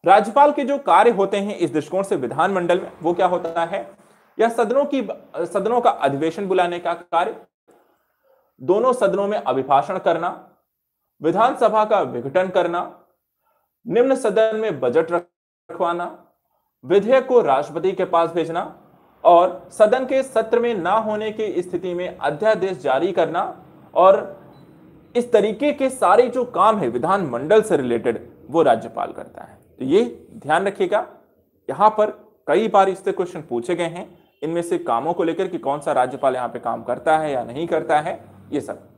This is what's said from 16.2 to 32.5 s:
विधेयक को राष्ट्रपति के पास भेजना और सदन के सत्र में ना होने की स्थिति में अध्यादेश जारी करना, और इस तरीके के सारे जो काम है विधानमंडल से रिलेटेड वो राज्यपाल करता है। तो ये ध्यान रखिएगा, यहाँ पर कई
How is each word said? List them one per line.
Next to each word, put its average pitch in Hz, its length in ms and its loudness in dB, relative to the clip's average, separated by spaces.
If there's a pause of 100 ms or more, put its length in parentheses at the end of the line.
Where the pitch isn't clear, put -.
विधेयक 214 420 2
को 247 140 4
राष्ट्रपति 160 520 0
के 180 120 -2
पास 170 280 0
भेजना 165 440 -4 (480)
और 170 480 4
सदन 233 320 4
के 262 180 0
सत्र 226 360 0
में 240 160 -2
ना 180 180 -2
होने 214 400 -2
की 202 300 -4
स्थिति 175 320 -6
में 180 240 -8
अध्यादेश 185 600 0
जारी 143 340 0
करना, 170 520 -2 (300)
और 196 480 4 (760)
इस 240 160 -2
तरीके 220 400 2
के 269 180 -2
सारे 226 380 2
जो 247 160 -4
काम 208 340 2
है 143 100 -2
विधानमंडल 151 720 0
से 190 140 0
रिलेटेड 120 540 -2 (200)
वो 160 120 2
राज्यपाल - 500 0
करता - 300 -16
है। - 200 -20 (160)
तो 123 60 -8
ये 214 520 0
ध्यान 170 300 -2
रखिएगा, 196 400 -2 (640)
यहाँ 185 220 4
पर 214 200 0 (360)
कई 202 220 2